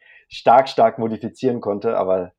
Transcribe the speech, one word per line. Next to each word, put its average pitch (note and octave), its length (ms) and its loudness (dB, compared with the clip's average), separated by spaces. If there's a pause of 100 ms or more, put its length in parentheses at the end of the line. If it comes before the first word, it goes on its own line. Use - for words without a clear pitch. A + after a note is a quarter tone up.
(300)
stark, B2+ 380 4
stark A2+ 320 0
modifizieren A2+ 600 -4
konnte, G#2 360 -4
aber F#2 420 -2